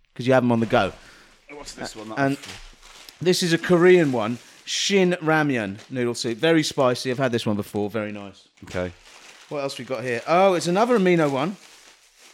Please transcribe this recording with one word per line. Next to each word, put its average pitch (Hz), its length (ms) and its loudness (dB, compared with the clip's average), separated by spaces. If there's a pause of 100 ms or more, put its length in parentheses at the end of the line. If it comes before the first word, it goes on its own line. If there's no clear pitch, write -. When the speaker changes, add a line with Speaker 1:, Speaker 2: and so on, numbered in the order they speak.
(160)
Speaker 1:
'cause 120 120 -8
you 131 60 4
have 127 100 4
'em 120 80 2
on 117 80 2
the 113 60 0
go. 104 280 0 (580)
Speaker 2:
What's 143 220 -16
this - 220 -14
one? 110 220 -14
Speaker 1:
And 139 200 0 (840)
this 175 220 2
is 170 100 0
a 165 40 2
Korean 175 540 4
one, 117 260 -2 (280)
Shin 185 560 2
Ramyun 143 560 0 (120)
noodle 123 260 -2
soup. 117 220 -6
Very 160 260 4
spicy. 127 480 0
I've 123 60 -4
had 131 140 0
this 117 140 0
one 110 100 0
before. 104 340 -4
Very 104 220 -6
nice. 101 360 -16 (180)
Speaker 2:
Okay. 90 260 -6 (580)
Speaker 1:
What 147 140 -8
else 139 160 -6
we 123 60 -12
got 117 180 -6
here? 120 240 -4
Oh, 180 260 4
it's 160 140 -2
another 226 320 2
Amino 175 320 4
one. 151 260 -4 (760)